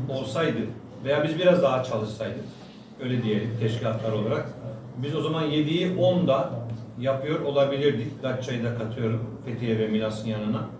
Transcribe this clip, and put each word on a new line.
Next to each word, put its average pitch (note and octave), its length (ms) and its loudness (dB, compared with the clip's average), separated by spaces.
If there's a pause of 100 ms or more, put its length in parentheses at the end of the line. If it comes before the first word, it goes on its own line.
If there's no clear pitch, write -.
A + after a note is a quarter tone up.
olsaydı C3+ 500 0 (460)
veya D3 180 4
biz D#3+ 160 0
biraz E3+ 240 8
daha C3 200 4
çalışsaydık, G#2+ 600 -4 (600)
öyle B2 200 0
diyelim G#2 260 2 (100)
teşkilatlar A2+ 520 0
olarak, G#2+ 380 0 (480)
biz C#3+ 180 -4
o D#3 60 0
zaman D#3 220 0
yediyi D#3 520 2
onda D#3 540 4 (500)
yapıyor C3+ 420 0
olabilirdik. C#3 840 2
Datça'yı B2 400 -2
da A2+ 140 -2
katıyorum A2+ 680 -2
Fethiye A2+ 340 0
ve A2 80 2
Milas'ın G#2+ 400 0
yanına. G#2+ 380 -2 (140)